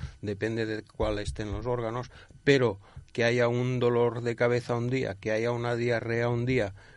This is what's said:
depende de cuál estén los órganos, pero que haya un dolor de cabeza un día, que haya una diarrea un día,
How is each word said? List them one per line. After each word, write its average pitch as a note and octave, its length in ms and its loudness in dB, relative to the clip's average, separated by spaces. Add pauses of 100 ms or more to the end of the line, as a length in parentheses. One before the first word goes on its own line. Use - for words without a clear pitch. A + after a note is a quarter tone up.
(240)
depende A2 420 -2
de A2 180 -6
cuál G#2+ 360 -2
estén G#2 320 -6
los G#2+ 160 -4
órganos, B2 420 -4 (340)
pero B2 360 4 (340)
que A#2 100 0
haya A#2+ 240 4
un B2 320 0
dolor A#2+ 420 2
de A#2+ 140 -2
cabeza A#2+ 400 2
un A#2+ 140 0
día, B2 240 -2
que G#2 180 -4
haya A#2 200 0
una A#2+ 240 -2
diarrea A#2 540 0
un A#2+ 180 0
día, A2+ 260 0 (220)